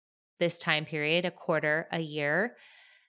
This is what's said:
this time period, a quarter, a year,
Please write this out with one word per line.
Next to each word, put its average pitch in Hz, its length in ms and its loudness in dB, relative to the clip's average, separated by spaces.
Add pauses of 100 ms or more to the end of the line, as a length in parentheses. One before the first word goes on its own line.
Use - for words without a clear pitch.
(400)
this 170 180 2
time 156 280 0
period, 156 400 0
a 175 60 -2
quarter, 156 600 0
a 170 80 -2
year, 151 560 -2 (540)